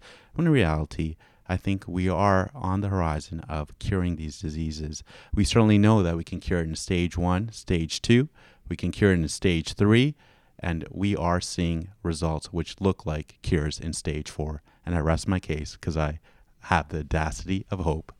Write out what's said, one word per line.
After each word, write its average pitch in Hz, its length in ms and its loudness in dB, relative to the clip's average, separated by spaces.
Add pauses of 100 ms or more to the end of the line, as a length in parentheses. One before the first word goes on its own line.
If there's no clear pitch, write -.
(340)
when 170 120 0
in 160 60 4
reality, 80 640 0 (320)
I 92 80 -2
think 98 320 -4
we 90 200 0
are 95 460 4
on 95 260 -2
the 98 80 -2
horizon 82 520 -2
of 76 400 -8
curing 87 340 0
these 78 260 -10
diseases. 78 640 -6 (320)
We 104 100 4
certainly 107 340 6
know 107 240 6
that 85 140 2
we 85 80 -4
can 90 140 -8
cure 90 220 -2
it 82 80 -2
in 80 80 -6
stage 87 420 -2
one, 90 320 0
stage 82 520 -2
two, 123 260 4 (400)
we 85 80 -6
can 87 160 -4
cure 101 180 4
it 90 80 4
in 78 100 0
stage 85 460 0
three, 117 400 4 (460)
and 82 300 -4
we 101 260 0
are 87 240 0
seeing 85 480 -2 (160)
results 80 480 -2
which - 280 -6
look 95 240 0
like 78 380 -6
cures 76 380 0
in 82 120 -8
stage 76 380 -6
four. 76 320 -6 (220)
And 87 120 -2
I 80 40 2
rest 80 280 0
my 92 100 2
case 76 380 -6
'cause 78 200 -4
I 78 240 -2 (400)
have 78 280 0
the 80 120 -6
audacity 80 720 -4
of 95 100 -6
hope 80 400 -4